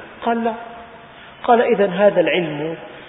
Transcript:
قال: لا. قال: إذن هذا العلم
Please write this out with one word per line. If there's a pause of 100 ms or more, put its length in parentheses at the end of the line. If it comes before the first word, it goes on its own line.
(220)
قال:
لا. (920)
قال:
إذن
هذا
العلم (320)